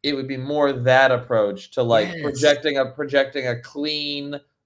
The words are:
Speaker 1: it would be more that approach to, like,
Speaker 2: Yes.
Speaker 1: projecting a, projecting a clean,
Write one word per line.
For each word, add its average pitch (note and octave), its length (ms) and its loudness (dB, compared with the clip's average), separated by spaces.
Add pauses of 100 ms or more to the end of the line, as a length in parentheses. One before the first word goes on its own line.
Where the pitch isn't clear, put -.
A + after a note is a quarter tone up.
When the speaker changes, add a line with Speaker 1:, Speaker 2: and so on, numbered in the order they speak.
Speaker 1:
it C#3+ 120 -4
would C3+ 140 -6
be C3+ 80 -8
more C#3+ 360 0
that B2+ 380 4
approach A2 640 0
to, C3 100 0
like, A2+ 260 2
Speaker 2:
Yes. A#2 140 -10
Speaker 1:
projecting C#3+ 540 0
a, C3 100 2
projecting C3+ 640 -2
a A#2+ 120 -2
clean, D3 800 -8 (280)